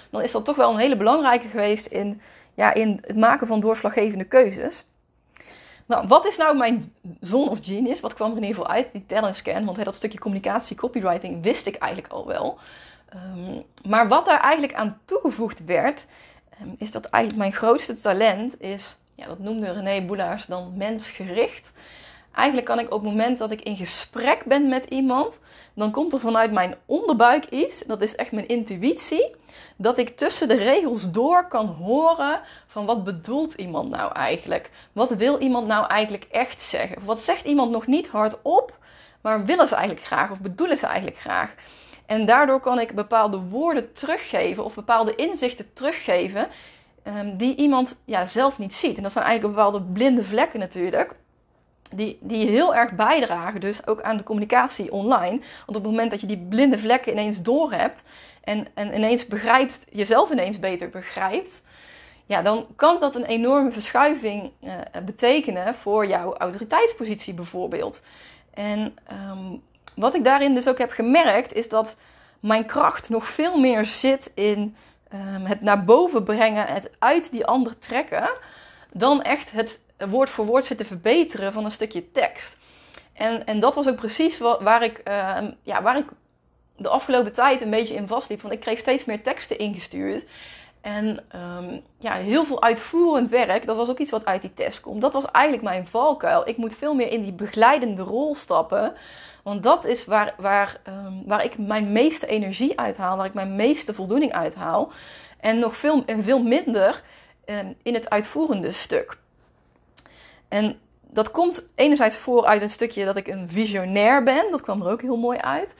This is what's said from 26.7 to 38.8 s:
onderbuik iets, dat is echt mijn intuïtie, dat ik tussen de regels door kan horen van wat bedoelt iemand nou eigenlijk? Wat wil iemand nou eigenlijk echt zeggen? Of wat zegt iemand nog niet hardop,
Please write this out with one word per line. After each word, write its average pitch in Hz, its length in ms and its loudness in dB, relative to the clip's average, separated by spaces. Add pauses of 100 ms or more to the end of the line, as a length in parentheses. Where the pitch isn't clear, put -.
onderbuik 294 600 4
iets, - 380 -4
dat 214 180 -6
is 214 140 -4
echt - 160 -6
mijn 214 160 -6
intuïtie, 240 880 -2 (400)
dat 247 220 0
ik 240 120 0
tussen 320 380 -2
de 214 80 4
regels 233 560 2
door 330 360 2
kan 220 180 -2
horen 277 760 0 (260)
van 208 180 -10
wat 214 180 -2
bedoelt 214 500 -4
iemand 175 360 -6
nou - 240 -4
eigenlijk? - 580 -4 (200)
Wat 247 180 0
wil 247 300 0
iemand 240 280 0
nou 214 200 0
eigenlijk 208 440 -2
echt - 300 -4
zeggen? - 360 -6
Of 196 80 -14
wat 220 160 -4
zegt 349 240 -2
iemand 277 260 2
nog 226 160 -4
niet 302 200 2
hardop, 226 680 0 (440)